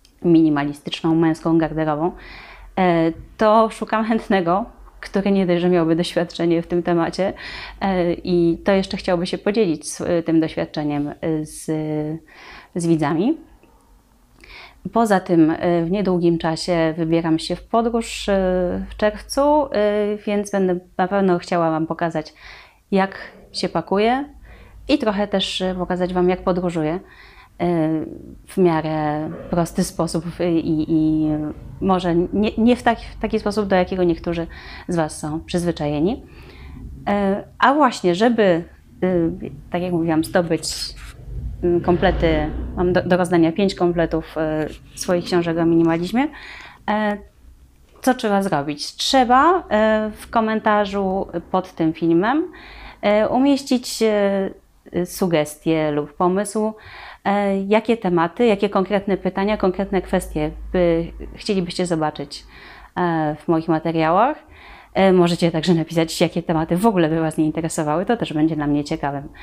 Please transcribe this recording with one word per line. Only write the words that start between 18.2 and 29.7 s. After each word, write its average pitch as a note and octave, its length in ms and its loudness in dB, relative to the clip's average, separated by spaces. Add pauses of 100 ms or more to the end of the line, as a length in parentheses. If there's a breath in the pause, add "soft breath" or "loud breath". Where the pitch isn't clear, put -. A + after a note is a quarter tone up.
e, G3+ 80 2 (540)
w - 60 -14
czerwcu, G#3+ 440 -2
e, D4 280 4 (580)
więc G#3 240 -2
będę F#3 280 2 (180)
na F#3 120 0
pewno F#3+ 300 2
chciała E3+ 320 0
wam D#3+ 160 -2
pokazać, D#3+ 480 -4 (560 loud breath)
jak F#3+ 280 0 (340)
się - 160 -4
pakuję G#3+ 560 0 (640 soft breath)
i D4+ 100 4
trochę G#3 300 0
też, G3 320 -2
e, F#3 140 -2
pokazać F3+ 400 -2
wam, F3+ 140 4
jak F3+ 160 0
podróżuję, F3 560 0 (600 loud breath)
e, E3+ 280 0 (580)
w - 120 -4
miarę D#3 720 2 (200)
prosty E3+ 340 0